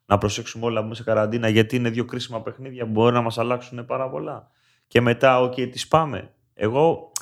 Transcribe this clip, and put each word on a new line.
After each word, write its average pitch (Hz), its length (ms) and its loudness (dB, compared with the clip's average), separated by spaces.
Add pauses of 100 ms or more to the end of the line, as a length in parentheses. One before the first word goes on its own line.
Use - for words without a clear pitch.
να 101 120 4
προσέξουμε 110 460 -4
όλα, 117 100 -2
να 110 80 -2
μπούμε 110 120 -8
σε 113 80 -12
καραντίνα, 113 460 0
γιατί 110 280 4
είναι 120 140 0
δύο 117 140 -4
κρίσιμα 120 380 -10
παιχνίδια 127 420 -12
που 110 60 -6
μπορεί 113 240 4
να 120 60 2
μας 117 180 -2
αλλάξουν 123 460 -4
πάρα 131 260 -6
πολλά». 147 400 -10 (360)
Και - 140 2
μετά, 123 400 6
«Οκ, 127 140 0
τις 123 340 -8
πάμε». 151 440 -2 (220)
Εγώ 139 680 0